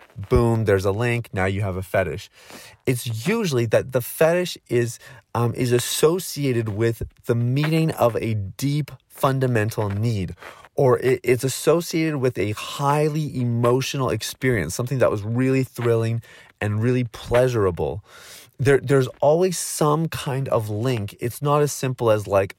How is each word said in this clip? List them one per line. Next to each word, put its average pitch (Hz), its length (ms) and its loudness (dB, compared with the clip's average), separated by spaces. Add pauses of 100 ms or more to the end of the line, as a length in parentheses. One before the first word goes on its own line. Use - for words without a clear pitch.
(300)
boom, 117 360 4
there's 98 200 4
a 101 60 2
link, 120 420 -2
now 95 120 0
you 98 160 -2
have 92 160 -4
a 95 60 -8
fetish. 92 480 -4 (540)
It's 120 420 -4
usually 170 400 0
that 113 240 2
the 131 100 0
fetish 175 560 0 (120)
is, 120 280 0 (380)
um, 117 180 0
is 123 180 0
associated 135 1000 0
with 113 340 -2 (220)
the 120 100 0
meeting 151 560 0
of 113 240 2
a 110 180 -2
deep 139 560 -4 (180)
fundamental 117 840 0
need, 101 460 -2 (380)
or 123 240 4
it, 127 260 2
it's 123 200 2
associated 160 720 0
with 127 220 -2
a 104 140 -2
highly 147 840 -2
emotional 120 680 0
experience, 98 640 -2
something 131 240 -4
that 113 140 4
was 101 100 -4
really 131 420 0
thrilling 117 600 0 (360)
and 107 220 -2
really 123 220 2
pleasurable. 107 1000 0 (560)
There, 131 200 4
there's 135 280 2 (120)
always 170 380 4
some 156 500 0
kind 135 400 -4
of 110 220 0
link. 110 500 -4
It's - 220 -6
not 147 220 2
as 143 100 -2
simple 123 380 0
as, 107 160 2
like, 98 320 2